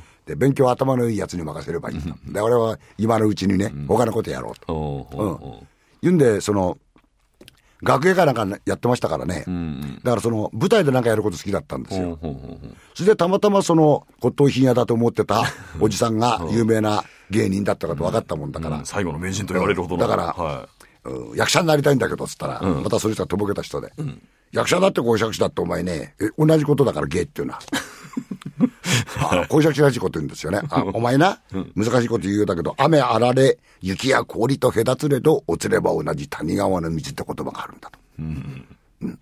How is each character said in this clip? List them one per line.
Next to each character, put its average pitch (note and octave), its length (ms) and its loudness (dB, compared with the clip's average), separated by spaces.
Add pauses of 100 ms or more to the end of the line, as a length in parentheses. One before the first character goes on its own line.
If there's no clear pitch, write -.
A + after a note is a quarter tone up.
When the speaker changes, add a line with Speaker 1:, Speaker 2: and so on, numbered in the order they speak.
(260)
Speaker 1:
で、 D2+ 100 -10
勉 B2+ 180 2
強 C3+ 120 2
は B2 60 4
頭 C3 240 0
の A#2+ 140 0
い A2 60 -2
い - 20 -4
や F2+ 100 -4
つ - 80 -10
に F2 80 -6
任 D2+ 220 -10
せ - 60 -6
れ E2+ 80 -4
ば A#1+ 120 -8
い - 40 -8
い D#2+ 40 -8
と。 D#2+ 140 -8 (120)
Speaker 2:
う C2+ 40 -14
ん。 C2+ 40 -10
Speaker 1:
で、 G2 80 -4
俺 A#2 140 2
は A2+ 220 0 (200)
今 A2 220 2
の A2 80 4
う G#2 80 0
ち F#2 120 0
に G2 100 4
ね、 G2+ 160 0
Speaker 2:
う C#2+ 80 -10
ん。 C#2+ 60 -6
Speaker 1:
他 G2 180 2
の A2 80 -2
こ G2+ 100 -2
と - 80 -6
や C2 80 -6
ろ A1+ 120 -8
う - 140 -18
と。 E2+ 80 -6
Speaker 2:
お D2 380 -6
う、 C2+ 40 -14
お D#2+ 80 -4
う、 G#2 40 -2
お F2+ 60 -4
う。 - 0 -
Speaker 1:
う C2 280 -14
ん。 C#2+ 60 -20 (340)
言 E3 100 2
う F#3 40 6
ん - 20 6
で、 A2+ 240 4
そ G#2+ 120 0
の、 F#2 240 0 (1040)
学 B2+ 220 2
芸 F#3 100 4
会 F3 100 6
な C#3+ 60 6
ん A#2+ 40 -2
か A2 120 0 (180)
や G2 100 -2
っ - 20 -4
て - 100 -2
ま B2 80 4
し - 60 -4
た G2 80 0
か D#2+ 80 0
ら B1+ 80 -6
ね。 E2 200 -4
Speaker 2:
う F2+ 60 -6
ん、 - 20 -4
う F2+ 40 -4
ん。 D2 460 -8
Speaker 1:
だ B2 80 2
か A#2 40 2
ら G2+ 60 0
そ A#2 100 0
の、 G#2+ 220 -4
舞 A2+ 160 -2
台 G#3 160 4
で C#3 60 4
な B2+ 100 4
ん - 20 -2
か A#2 60 2
や A2 60 2
る G#2+ 80 0
こ G#2 80 0
と D#2+ 60 -8
好 - 60 -14
き G2 80 -6
だ F#2 80 0
っ C#2+ 40 -6
た C2+ 140 -8
ん B1+ 60 -10
で A#1+ 60 -14
す F#2+ 100 -4
よ。 F2 220 -4
Speaker 2:
ほ E2 80 -6
う、 C#2+ 40 -6
ほ C2+ 60 -12
う、 C2+ 80 -14
ほ - 0 -
う、 - 140 -14
ほ - 60 -14
う。 - 80 -20 (180)
Speaker 1:
そ E3+ 100 -6
れ F#3+ 60 6
で A3 80 6
た F3 100 2
ま F#3+ 120 2
た G#3 100 4
ま G3 120 4
そ E3+ 140 4
の、 D3+ 320 6 (140)
骨 A#2+ 120 2
董 C#3+ 140 6
品 C3 160 2
屋 B2+ 100 6
だ A#2 120 4
と A#2+ 80 0
思 A#2 160 2
っ - 20 2
て - 140 0
た A2 180 4 (200)
Speaker 2:
<laughs> - 180 -14
Speaker 1:
お A2 80 4
じ G2 80 -2
さ A#2 120 2
ん A2 80 -2
が A2+ 240 2 (100)
有 A2+ 120 2
名 A2 160 2
な G#2+ 240 0 (260)
芸 G#2 200 0
人 G2 160 0
だ G2+ 80 0
っ - 40 -4
た E2 100 -6
か E2 80 -4
と D2 80 -4
分 F2+ 100 0
か A2+ 60 0
っ A2+ 60 -2
た E2+ 120 -6
も D2 100 -8
ん C#2+ 40 -8
だ E2 100 -10
か D#2 80 -6
ら。 D2+ 60 -4
Speaker 2:
う - 20 -6
ん。 - 40 -8
う - 20 -14
ん。 - 20 -16
最 G2+ 180 -6
後 E2+ 80 -4
の D2+ 80 -8
名 F#2 120 -6
人 F#2+ 140 -4
と F2+ 80 -6
言 F#2 80 0
わ F#2+ 60 0
れ G2+ 80 0
る F2+ 80 -2
ほ E2 60 -8
ど F2 80 -4
の。 A#2 100 2
Speaker 1:
だ - 0 -
か G#2+ 80 0
ら、 F2+ 180 -2
Speaker 2:
は D2 300 -6
い。 - 200 -20 (220)
Speaker 1:
う B1 280 -10
ん、 - 20 -14
「役 A2 140 0
者 - 100 2
に F3+ 80 2
な D#3 80 4
り C#3+ 80 2
た D3 80 4
い C#3 60 4
ん - 20 -2
だ A2 80 0
け D2 80 -6
ど」 C#2+ 100 -8
っ - 40 -8
つ - 60 -14
っ - 20 -16
た D2 100 -6
ら、 - 140 -8
Speaker 2:
う E2+ 180 0
ん。 - 40 -6
Speaker 1:
ま - 60 -6
た A2 80 0
そ G#2+ 120 -2
の A2 40 -2
人 G2 100 -4
は - 40 -4
と - 80 -4
ぼ G2+ 100 -2
け G2+ 80 -2
た - 80 -6
人 - 200 -8
で。 - 160 -14
Speaker 2:
う D3+ 60 -8
ん。 C#3 180 -10 (320)
Speaker 1:
役 - 160 0
者 F3 100 2
だ F#3+ 80 4
っ G3 40 2
て F3 100 -2
講 A#2 160 2
釈 A2 160 0
師 D#2+ 60 -8
だ G2+ 80 2
っ E2 40 -6
て - 100 -4
お F2 40 -2
前 F2 160 -2
ね、 F2 400 -6
え、 G#2+ 160 0
同 D#3 200 6
じ D3+ 60 2
こ C#3+ 120 2
と C#3 100 4
だ G2+ 80 2
か D2+ 80 -4
ら D2 60 -2
芸 E2+ 160 -2
っ - 20 -6
て - 160 -10
い - 20 -6
う B1+ 40 -6
の B1 60 -10
は。 - 120 -14
Speaker 2:
<laughs> - 1500 -4
Speaker 1:
あ、 E2 300 0
講 D#3 120 4
釈 D3+ 120 4
師 C#3+ 80 0
ら C#3+ 100 6
し A2+ 40 -4
い A#2 40 -4
こ F#2+ 120 -2
と - 80 -6
言 D2+ 40 -4
う - 20 -4
ん C2+ 40 -8
で - 60 -12
す - 100 -10
よ D#2 60 -4
ね。 G2+ 180 0
「あ、 E2 160 0
Speaker 2:
<laughs> F#2+ 80 -4
Speaker 1:
お A2+ 80 -4
前 B2 160 2
な、 F#3 220 4 (120)
Speaker 2:
う F#2+ 80 -8
ん。 - 160 -10
Speaker 1:
難 A2+ 260 2
し A#2 40 0
い - 20 -2
こ A2+ 100 0
と E2+ 60 -6
言 G2 100 -2
う - 40 0
よ G#2 60 2
う - 20 2
だ F#2+ 100 0
け E2 60 -2
ど、 D#2 160 -4
雨 D3+ 240 6
あ A#2+ 160 2
ら A#2+ 160 4
れ、 C3 240 4 (240)
雪 F#2+ 280 -2
や A#2+ 140 2
氷 B2 360 -2
と B2+ 120 2
隔 A#2 240 0
つ D3 140 -2
れ C3+ 100 2
ど、 C#3 280 2
お E2 100 -2
つ - 120 -4
れ G2 100 2
ば F2 120 2
同 D#2+ 120 -2 (100)
じ C#2+ 160 -8
谷 F#2+ 260 -4
川 F#2+ 260 0
の E2 100 -6
水」 C#2 200 -6
っ - 40 -14
て - 100 -8
言 - 100 -8 (100)
葉 - 60 -8
が - 120 -12
あ - 40 -12
る - 80 -20
ん - 40 -20
だ - 100 -20
と。 - 100 -20 (200)
Speaker 2:
う - 20 -12
ん。 C#2 440 -8 (360)
Speaker 1:
う - 40 -6
ん、 - 160 -10